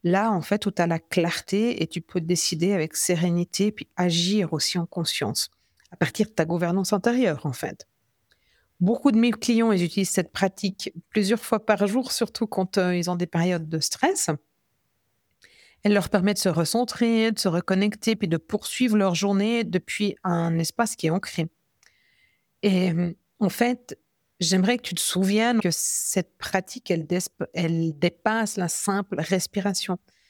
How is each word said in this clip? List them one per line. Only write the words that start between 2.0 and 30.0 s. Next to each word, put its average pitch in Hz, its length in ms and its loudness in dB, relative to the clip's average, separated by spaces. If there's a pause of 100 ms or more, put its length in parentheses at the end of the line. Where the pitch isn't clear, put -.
peux - 180 -4
décider 175 540 0
avec 160 220 -2
sérénité 175 760 0
puis - 240 -14
agir 180 560 0
aussi 160 260 -2
en 170 80 -2
conscience, - 640 -4 (400)
à 180 60 -20
partir 208 300 0
de - 60 -20
ta 165 120 0
gouvernance 175 480 0
intérieure, 208 540 0
en 131 80 -2
fait. - 340 -10 (920)
Beaucoup 226 320 4
de 220 80 4
mes 233 120 4
clients, 226 420 2
ils 180 100 2
utilisent 180 280 0
cette 175 220 -2
pratique - 600 -4 (160)
plusieurs 214 320 0
fois 214 240 -2
par 208 220 2
jour, 240 260 -2
surtout - 340 -2
quand, 190 300 -2
euh, 180 180 2
ils 175 160 -2
ont 180 60 -2
des 175 100 -2
périodes 170 440 -2
de 160 100 -2
stress. - 500 -2 (1600)
Elle 208 60 6
leur 202 160 2
permet 196 260 2
de - 40 -4
se 190 100 0
recentrer, 226 800 2
de 208 80 -4
se - 80 -2
reconnecter, 196 720 0
puis 202 100 -2
de 165 120 2
poursuivre - 580 0
leur 190 180 4
journée 202 480 2
depuis 185 640 -2
un 170 340 0
espace 220 380 -2
qui - 100 -2
est 156 40 4
ancré. 170 360 -2 (1160)
Et, 185 280 4
euh, 175 220 0 (260)
en 196 100 2
fait, - 480 -2 (440)
j'aimerais 185 380 2
que - 40 -8
tu - 140 -6
te - 40 -4
souviennes 214 600 2
que 180 100 0
cette - 680 -2
pratique, - 520 -6
elle 165 160 0
desp-, - 480 -4
elle 165 420 0
dépasse 214 600 -2
la 185 100 -2
simple 190 540 -4
respiration. 185 800 -2 (320)